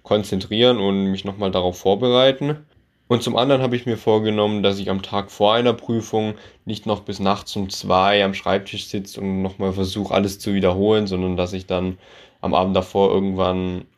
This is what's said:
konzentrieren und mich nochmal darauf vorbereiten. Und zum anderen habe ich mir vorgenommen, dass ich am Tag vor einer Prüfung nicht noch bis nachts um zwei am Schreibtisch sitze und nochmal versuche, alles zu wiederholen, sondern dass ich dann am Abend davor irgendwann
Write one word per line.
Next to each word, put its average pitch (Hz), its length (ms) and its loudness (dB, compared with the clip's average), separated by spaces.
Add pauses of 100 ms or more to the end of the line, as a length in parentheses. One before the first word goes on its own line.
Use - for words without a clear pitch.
konzentrieren 107 760 2
und 98 300 2
mich 95 180 -4
nochmal 98 240 -4
darauf 90 280 0
vorbereiten. 131 760 2 (520)
Und 120 140 2
zum 120 140 -4
anderen 131 240 2
habe 123 160 0
ich 120 80 -8
mir 113 140 -2
vorgenommen, 107 640 2
dass 98 160 0
ich 98 100 -6
am 95 140 -2
Tag 98 280 -6
vor 104 220 4
einer 120 220 4
Prüfung 110 640 -2 (280)
nicht 107 220 -8
noch 104 140 -2
bis 98 200 -10
nachts 98 360 -2
um 98 120 -4
zwei 98 560 2
am 95 80 0
Schreibtisch 98 540 -4
sitze 101 340 -10
und 95 220 -2
nochmal 95 320 -4
versuche, 95 400 -4
alles 98 240 0
zu 104 160 -4
wiederholen, 98 520 2
sondern 92 300 -2
dass 90 160 -2
ich 92 140 -8
dann 92 320 -4 (420)
am - 140 -2
Abend 95 200 2
davor 98 380 2
irgendwann 92 720 -2 (140)